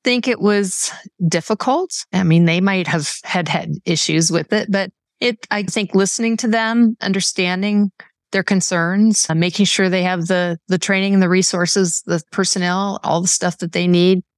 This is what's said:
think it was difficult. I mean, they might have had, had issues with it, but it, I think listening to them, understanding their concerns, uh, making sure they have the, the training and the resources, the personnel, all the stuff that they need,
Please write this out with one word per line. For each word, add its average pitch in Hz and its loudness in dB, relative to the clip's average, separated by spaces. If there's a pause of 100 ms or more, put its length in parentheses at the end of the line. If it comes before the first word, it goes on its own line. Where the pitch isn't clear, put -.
think 247 0
it 247 0
was 202 0 (360)
difficult. 233 -2
I 185 0
mean, 170 6
they 165 2
might 190 0
have 147 -4 (100)
had, 175 -4
had 147 -4 (140)
issues 160 0
with 160 -2
it, 214 -2
but 190 -2 (280)
it, 247 -4
I 208 -2
think 196 -2
listening 226 0
to 247 -4
them, 226 2
understanding 190 0 (400)
their 190 0
concerns, 190 0
uh, 160 0
making 175 2
sure 190 2
they 180 0
have 180 -2
the, 175 0
the 185 0
training 196 0
and 190 6
the 175 2
resources, 180 0
the 170 -2 (100)
personnel, 190 -2
all 165 0
the 185 -4
stuff - -2
that 165 -6
they 175 0
need, 180 4 (160)